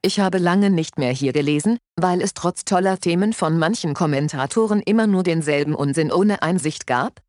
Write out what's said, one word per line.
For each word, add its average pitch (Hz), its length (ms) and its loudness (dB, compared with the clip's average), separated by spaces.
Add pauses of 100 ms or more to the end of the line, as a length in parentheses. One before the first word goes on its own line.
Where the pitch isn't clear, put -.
Ich 190 180 0
habe 190 180 2
lange 185 320 2
nicht 165 280 0
mehr 127 140 0
hier 131 200 -2
gelesen, 147 440 0 (240)
weil 180 220 2
es 202 100 -4
trotz - 320 -6
toller 190 360 0
Themen 185 320 0
von 165 260 0
manchen 165 360 -2
Kommentatoren 151 880 0
immer 220 280 2
nur 185 160 2
denselben 151 500 0
Unsinn 143 380 -2
ohne 202 300 2
Einsicht 160 440 -2
gab 127 280 -2 (140)